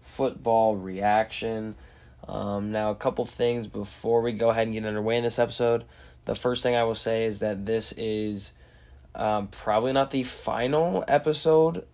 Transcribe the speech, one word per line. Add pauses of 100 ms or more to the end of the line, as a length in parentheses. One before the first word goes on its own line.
football
reaction. (520)
Um,
now,
a
couple
things
before
we
go
ahead
and
get
underway
in
this
episode. (400)
The
first
thing
I
will
say
is
that
this
is, (600)
um,
probably
not
the
final
episode.